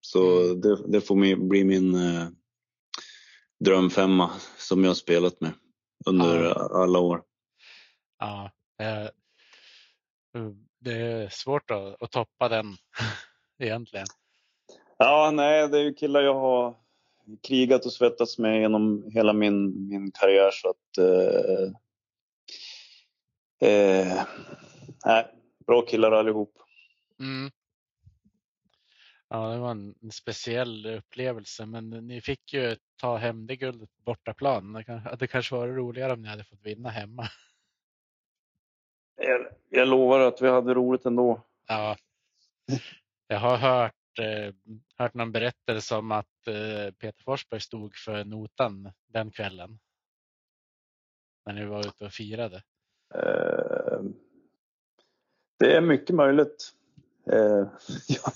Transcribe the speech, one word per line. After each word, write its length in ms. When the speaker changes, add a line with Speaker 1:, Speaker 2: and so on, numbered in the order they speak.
Speaker 1:
Så 460
Speaker 2:
Mm. 140
Speaker 1:
det, 320
det 80
får 160
mi-, 320
bli 160
min, 300
eh, 320
drömfemma 640
som 260
jag 60
har 40
spelat 460
med 120
under 380
Speaker 2:
Ja. 380
Speaker 1:
alla 160
år. 240
Speaker 2:
Ja, 320
eh, 280
det 120
är 360
svårt 420
att, 320
att 80
toppa 380
den 280
<laughs> 640
egentligen. 480
Speaker 1:
Ja, 360
nej, 340
det 100
är 40
ju 120
killar 280
jag 120
har 420
krigat 440
och 60
svettats 460
med 220
genom 520
hela 200
min, 560
min 240
karriär, 400
så 180
att, 280
eh, 760
eh, 540
nej, 220
bra 160
killar 300
allihop. 400
Speaker 2:
Mm. 300
Ja, 200
det 100
var 120
en, 320
en 100
speciell 720
upplevelse, 800
men 240
ni 300
fick 320
ju 240
ta 200
hem 300
det 100
guldet 400
på 60
bortaplan. 720
Det 120
kan-, 180
det 80
kanske 280
var 140
roligare 440
om 100
ni 60
hade 160
fått 180
vinna 260
hemma. 400
Speaker 1:
Jag, 300
jag 180
lovar 320
att 220
vi 60
hade 260
roligt 320
ändå. 340
Speaker 2:
Ja. 300
Jag 120
har 180
hört, 360
eh, 340
hört 160
någon 180
berättelse 640
om 160
att, 340
eh, 520
Peter 240
Forsberg 380
stod 360
för 280
notan 680
den 220
kvällen, 480
när 80
ni 100
var 160
ute 240
och 80
firade. 500
Speaker 1:
Eh, 840
det 180
är 40
mycket 360
möjligt. 560
Eh, 40
<laughs> 320
jag 140